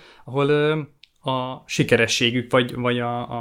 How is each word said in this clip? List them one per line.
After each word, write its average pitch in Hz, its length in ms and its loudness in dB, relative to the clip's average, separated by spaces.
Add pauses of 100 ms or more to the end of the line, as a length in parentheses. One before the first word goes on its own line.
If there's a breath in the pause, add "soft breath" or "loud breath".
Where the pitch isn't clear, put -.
(260 loud breath)
ahol, 139 240 0
ö, 147 300 2 (500)
a 131 360 -6
sikerességük 120 880 2
vagy, 123 240 2
vagy 123 240 -2
a, 120 300 -4 (120)